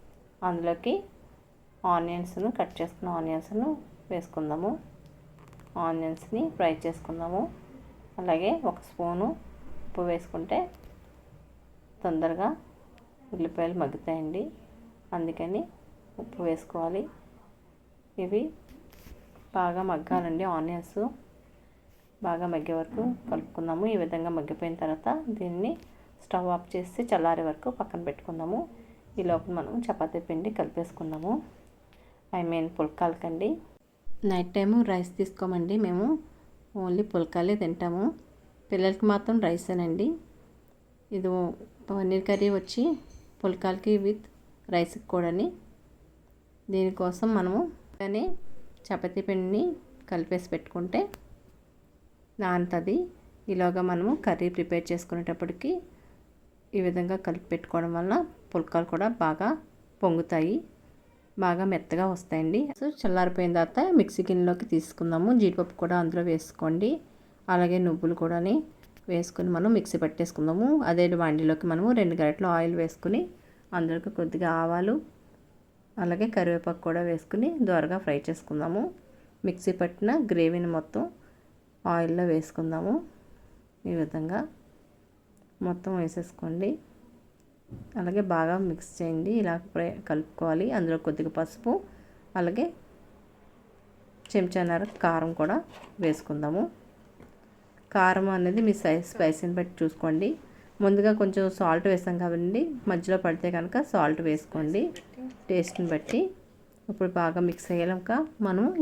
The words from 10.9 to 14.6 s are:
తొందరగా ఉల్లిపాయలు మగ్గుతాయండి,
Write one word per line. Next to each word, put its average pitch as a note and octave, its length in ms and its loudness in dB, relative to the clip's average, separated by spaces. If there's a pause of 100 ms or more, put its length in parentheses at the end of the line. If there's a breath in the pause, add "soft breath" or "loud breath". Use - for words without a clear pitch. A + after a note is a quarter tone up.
తొందరగా E3 460 0 (840)
ఉల్లిపాయలు E3+ 480 -2
మగ్గుతాయండి, D#3+ 640 -4 (760)